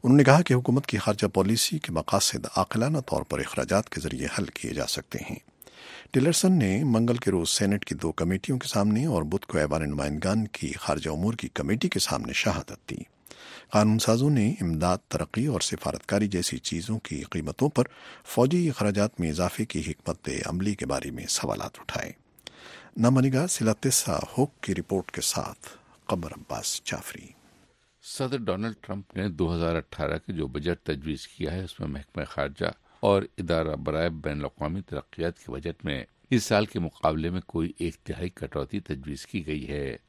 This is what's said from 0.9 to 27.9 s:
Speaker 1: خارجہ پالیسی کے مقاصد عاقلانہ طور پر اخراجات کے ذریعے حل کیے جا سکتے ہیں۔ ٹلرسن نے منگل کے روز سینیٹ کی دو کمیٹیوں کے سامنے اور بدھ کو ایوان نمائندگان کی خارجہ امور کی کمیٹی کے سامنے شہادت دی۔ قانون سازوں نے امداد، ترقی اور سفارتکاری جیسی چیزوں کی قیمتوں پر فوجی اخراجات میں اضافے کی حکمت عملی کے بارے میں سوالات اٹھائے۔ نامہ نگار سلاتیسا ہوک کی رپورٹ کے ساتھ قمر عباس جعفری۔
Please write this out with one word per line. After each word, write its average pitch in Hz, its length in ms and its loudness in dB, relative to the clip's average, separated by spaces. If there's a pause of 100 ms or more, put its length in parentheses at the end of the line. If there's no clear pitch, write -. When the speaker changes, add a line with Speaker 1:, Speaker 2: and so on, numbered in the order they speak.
Speaker 1:
خارجہ 104 300 2
پالیسی 95 520 2
کے - 120 -6
مقاصد - 540 0 (120)
عاقلانہ 117 400 0
طور 71 240 -2
پر 69 180 -4
اخراجات 69 500 0
کے 82 120 -6
ذریعے 73 260 -4 (120)
حل 95 60 -2
کیے - 280 -8
جا 65 140 -4
سکتے - 320 -6 (100)
ہیں۔ - 60 -6 (760)
ٹلرسن 160 400 4
نے 117 320 4
منگل 117 340 4
کے 101 140 0
روز 85 180 2
سینیٹ 101 360 2
کی 92 100 -4
دو - 160 -2
کمیٹیوں 95 480 0
کے - 80 -8
سامنے 107 380 2
اور 101 180 0
بدھ 76 220 -2
کو - 120 -4
ایوان 76 260 2
نمائندگان 76 640 0
کی 73 260 -6
خارجہ - 360 -4
امور 87 240 0
کی - 140 -8
کمیٹی 107 420 -2
کے 98 100 -2
سامنے - 340 -2
شہادت - 560 -4
دی۔ - 60 -8 (760)
قانون 107 280 6
سازوں 120 300 4
نے 123 320 4
امداد، 87 360 2 (100)
ترقی - 380 -2
اور 127 140 0
سفارتکاری - 680 -2
جیسی 87 300 -2
چیزوں 85 420 -4
کی - 240 -6
قیمتوں 80 460 -2
پر - 140 2 (420)
فوجی 156 440 2
اخراجات 104 500 0
میں 85 100 0
اضافے 90 360 0
کی - 220 -4
حکمت - 420 -6 (160)
عملی 95 300 -2
کے - 100 -6
بارے 67 260 -4
میں - 180 -10
سوالات - 500 -4
اٹھائے۔ - 320 -8 (840)
نامہ 127 240 6
نگار 135 260 2
سلاتیسا 110 720 0 (180)
ہوک 147 240 0
کی - 140 -2
رپورٹ 90 360 -4
کے - 100 -8
ساتھ - 460 -6 (380)
قمر 82 260 -2
عباس - 540 -8
جعفری۔ - 420 -10 (760)